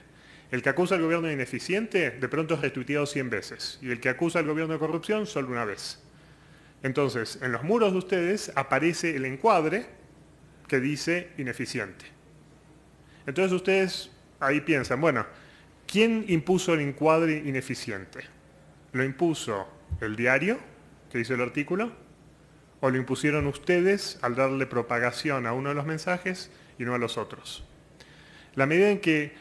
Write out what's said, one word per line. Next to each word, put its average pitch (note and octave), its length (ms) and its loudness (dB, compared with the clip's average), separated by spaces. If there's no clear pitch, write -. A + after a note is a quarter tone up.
El B2 120 -2
que C#3 80 4
acusa F3+ 260 2
al E3 60 0
gobierno E3 260 2
de D3+ 60 -2
ineficiente, E3+ 760 -2
de B2+ 180 -2
pronto D#3+ 260 0
es C#3+ 80 -2
retuiteado C#3+ 440 -2
cien C3+ 240 -4
veces. - 500 -6
Y B2 120 -6
el A#2 80 -4
que C3+ 80 0
acusa E3 320 0
al D#3 60 0
gobierno D#3 260 -2
de D#3 80 -4
corrupción, E3 440 -2
solo C#3 240 -4
una A#2+ 160 -2
vez. - 360 -8
Entonces, C3 580 -2
en B2+ 100 -2
los A#2 120 -2
muros G#3 300 4
de F#3 60 0
ustedes F#3 580 0
aparece D#3 600 2
el C3 80 -2
encuadre D#3+ 600 2
que C3+ 120 4
dice E3 580 -2
ineficiente. A#2+ 640 -6
Entonces F3+ 260 2
ustedes F#3 580 2
ahí C#3 220 2
piensan, C3+ 400 0
bueno, C#3+ 240 2
¿quién A3 420 2
impuso F3 460 2
el D#3 60 2
encuadre D#3 580 2
ineficiente? B2+ 840 -6
¿Lo C3 100 0
impuso C3+ 640 0
el G#2+ 120 -2
diario C3+ 440 2
que B2 100 -2
hizo A2+ 120 -4
el B2 80 0
artículo? C#3+ 500 -2
¿O C3+ 100 4
lo B2+ 80 2
impusieron C#3+ 480 0
ustedes F3+ 720 2
al A#2+ 140 0
darle C3+ 320 2
propagación B2 800 0
a A#2 80 0
uno C3+ 160 -2
de C#3+ 40 -2
los C#3+ 120 -4
mensajes F3+ 640 -4
y B2 60 -4
no B2 100 0
a B2 40 0
los A#2 180 -2
otros? - 500 -10
La C3+ 100 4
medida F3+ 240 6
en G3+ 100 2
que D3+ 400 2